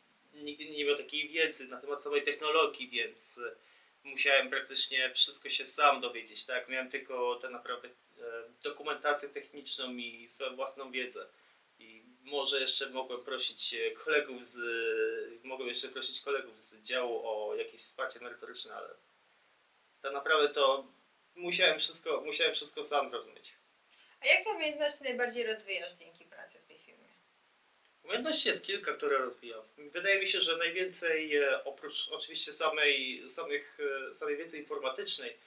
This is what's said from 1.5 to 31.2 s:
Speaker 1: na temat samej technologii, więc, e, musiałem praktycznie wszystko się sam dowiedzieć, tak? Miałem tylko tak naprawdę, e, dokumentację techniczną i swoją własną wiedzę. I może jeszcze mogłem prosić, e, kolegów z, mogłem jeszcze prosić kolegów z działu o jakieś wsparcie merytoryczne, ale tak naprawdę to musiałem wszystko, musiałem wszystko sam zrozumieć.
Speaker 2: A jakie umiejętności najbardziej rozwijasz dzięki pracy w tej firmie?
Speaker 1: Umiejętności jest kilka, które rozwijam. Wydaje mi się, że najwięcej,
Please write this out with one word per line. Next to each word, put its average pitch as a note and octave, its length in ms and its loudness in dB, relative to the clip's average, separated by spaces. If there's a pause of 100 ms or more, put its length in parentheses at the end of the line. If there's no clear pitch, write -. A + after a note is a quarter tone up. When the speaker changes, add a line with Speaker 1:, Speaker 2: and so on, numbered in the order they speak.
Speaker 1:
na B2+ 140 -12
temat C#3 220 -6
samej C#3+ 220 2
technologii, C#3+ 640 2
więc, A#2 500 -4
e, A#2+ 160 -6 (500)
musiałem C3+ 460 4
praktycznie C3 640 0
wszystko - 340 4
się C3 180 0
sam C#3+ 340 6
dowiedzieć, A#2 460 -4
tak? B2+ 220 -4
Miałem C3 220 -4
tylko B2 520 -2
tak B2+ 80 -8
naprawdę, B2 380 -8
e, - 40 -20 (680)
dokumentację C#3+ 680 -2
techniczną C3 680 -6
i A#2 320 -10
swoją B2+ 280 -8
własną C3+ 360 -8
wiedzę. B2 340 -6 (520)
I A2 240 -20 (200)
może C3+ 380 0
jeszcze C3 300 0
mogłem B2+ 340 -6
prosić, - 500 -2
e, A2+ 160 0
kolegów C#3 540 0
z, B2 140 -6 (880)
mogłem C3 240 -6
jeszcze A#2+ 200 0
prosić B2+ 320 -2
kolegów C3 380 -2
z A2 240 -10
działu A#2+ 420 0
o G#2+ 300 -2
jakieś A2+ 260 -6
wsparcie - 400 -6
merytoryczne, A#2 540 -10
ale - 140 -10 (1120)
tak C#3 120 -4
naprawdę C#3+ 360 6
to C3+ 380 6 (480)
musiałem F3 440 4
wszystko, D#3 420 0
musiałem D3+ 340 2
wszystko D3 300 -4
sam C#3+ 240 2
zrozumieć. - 460 -10 (640)
Speaker 2:
A C4 60 -4
jakie E4 240 6
umiejętności D4+ 540 0
najbardziej B3 420 -2
rozwijasz F#3+ 480 -4
dzięki - 300 -20
pracy - 340 -16
w - 100 -20
tej D#3 100 -20
firmie? - 300 -20 (920)
Speaker 1:
Umiejętności A#3+ 460 2
jest - 160 2
kilka, F#3+ 280 -2
które C#3+ 260 2
rozwijam. A#2+ 440 -6 (160)
Wydaje F3 420 2
mi F#3+ 60 0
się, F#3+ 140 2
że E3 160 6
najwięcej, E3 800 0